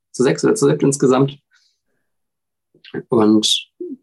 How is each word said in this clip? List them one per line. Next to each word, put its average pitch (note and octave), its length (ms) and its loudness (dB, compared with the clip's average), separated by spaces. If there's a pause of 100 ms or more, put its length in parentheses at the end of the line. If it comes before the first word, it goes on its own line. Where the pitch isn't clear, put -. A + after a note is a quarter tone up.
(120)
zu B2+ 120 -4
sechs - 200 -2
oder B2+ 120 2
zu C#3 120 0
siebt D3+ 160 -2
insgesamt. C3+ 560 0 (1700)
Und G#2+ 600 2 (340)